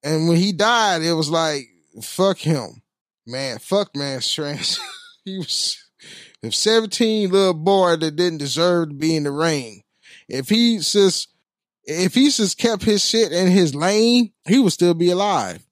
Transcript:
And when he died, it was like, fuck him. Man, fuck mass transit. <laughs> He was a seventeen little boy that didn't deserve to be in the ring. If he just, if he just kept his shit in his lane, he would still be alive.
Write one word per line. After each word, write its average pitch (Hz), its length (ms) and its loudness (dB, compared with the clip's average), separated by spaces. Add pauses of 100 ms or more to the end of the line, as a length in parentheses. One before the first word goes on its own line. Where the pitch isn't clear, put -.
And 160 240 0
when 170 80 4
he 196 160 2
died, 208 500 2
it 170 120 0
was 156 160 -2
like, 156 340 -2 (380)
fuck 190 360 0
him. 131 420 -4 (460)
Man, 127 320 -10
fuck 196 380 -4
mass 139 340 -6
transit. - 540 -6
<laughs> - 40 -16 (360)
He 190 140 -10
was - 380 -6 (680)
a 113 80 -8
seventeen 220 800 0
little 190 200 2
boy 175 440 2
that 160 180 -4
didn't 170 240 -2
deserve 160 520 -2
to 143 40 -12
be 156 220 0
in 147 80 -2
the 143 80 -4
ring. 139 500 -4 (460)
If 131 200 -8
he 226 300 2
just, 190 480 2 (560)
if 175 320 -2
he 277 160 4
just 208 280 -2
kept 226 260 0
his 208 200 2
shit 220 280 0
in 180 160 2
his 180 260 4
lane, 214 580 2 (140)
he 233 140 4
would 196 120 4
still 175 220 2
be 175 160 2
alive. 165 600 -2